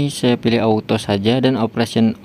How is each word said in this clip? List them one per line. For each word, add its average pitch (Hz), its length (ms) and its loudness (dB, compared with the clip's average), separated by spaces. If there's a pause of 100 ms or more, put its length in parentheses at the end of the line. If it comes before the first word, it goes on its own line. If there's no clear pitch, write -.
(100)
saya 123 240 0
pilih 117 240 0
auto 110 400 0
saja 107 400 0
dan 131 160 2
operation 113 720 0